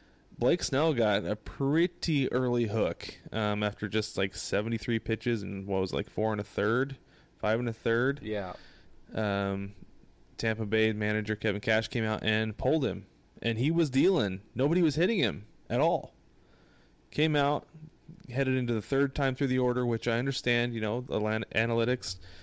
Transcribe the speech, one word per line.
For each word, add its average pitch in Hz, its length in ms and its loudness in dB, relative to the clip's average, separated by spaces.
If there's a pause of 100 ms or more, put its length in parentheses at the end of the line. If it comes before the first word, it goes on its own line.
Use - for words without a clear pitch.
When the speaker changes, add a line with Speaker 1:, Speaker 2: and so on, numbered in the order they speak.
(380)
Speaker 1:
Blake 151 240 2
Snell 147 320 2
got 107 320 2
a 95 80 -2
pretty 147 960 0
early 123 380 2
hook, 101 500 -2 (140)
um, 104 320 0
after 104 240 -4
just, 110 280 -2
like, 95 200 0
seventy-three 113 640 -2
pitches 113 420 -2
and 98 240 -8
what 98 140 0
was, 95 120 -2
like, 87 160 -2
four 110 220 -2
and 104 100 -2
a 101 40 -4
third, 120 520 0 (420)
five 110 200 2
and 123 100 -2
a 113 40 -2
third. 120 500 0
Speaker 2:
Yeah. 101 300 -4 (640)
Speaker 1:
Um, 98 580 -2 (640)
Tampa 113 300 -2
Bay 110 260 4
manager 107 440 -2
Kevin 104 240 -2
Cash 110 280 2
came 117 160 -2
out 110 200 0
and 110 340 0
pulled 143 260 2
him, 98 220 -4 (340)
and 117 160 -2
he 127 140 2
was 165 180 2
dealing. 131 520 2 (120)
Nobody 147 300 2
was 151 140 2
hitting 196 240 0
him 101 260 -2 (240)
at 123 100 2
all. 165 320 0 (1000)
Came 156 240 2
out, 143 320 2 (600)
headed 131 280 0
into 120 180 0
the 107 80 0
third 135 320 2
time 135 220 2
through 143 100 2
the 127 140 2
order, 123 260 2
which 117 220 0
I 117 100 2
understand, 120 560 0
you 113 60 -4
know, 107 220 -2
the 107 180 -2
lan-, 107 240 0 (100)
analytics 117 640 0 (260)